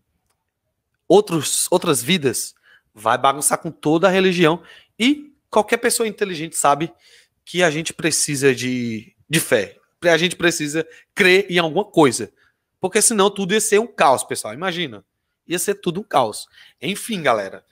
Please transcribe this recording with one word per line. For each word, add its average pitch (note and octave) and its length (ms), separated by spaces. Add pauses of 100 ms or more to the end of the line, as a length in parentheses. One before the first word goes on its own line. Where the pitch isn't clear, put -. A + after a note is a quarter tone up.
(1080)
outros, F3 640
outras E3 320
vidas, C#3 520 (380)
vai A2+ 240
bagunçar C#3 400
com E3+ 140
toda E3 380
a - 20
religião. F3+ 520 (360)
E C#4 340 (160)
qualquer A3 300
pessoa A#3 280
inteligente F3+ 500
sabe D3 360 (520)
que F3 180
a F3 80
gente D#3 240
precisa C#3+ 580
de, A#2+ 640 (160)
de D#3 80
fé. G#2+ 380 (260)
A E3 140
gente E3+ 180
precisa D#3+ 520 (280)
crer F#3+ 340
em F3 100
alguma E3+ 260
coisa. B2+ 480 (480)
Porque F#3+ 200
senão G3+ 300
tudo G3 240
ia A3 60
ser G3+ 180
um A#3 80
caos, C#3 380
pessoal. A2 280
Imagina. D#3 520 (420)
Ia E3+ 120
ser G3 180
tudo F3 240
um - 20
caos. A#2 460 (340)
Enfim, G3 400
galera. G#2 500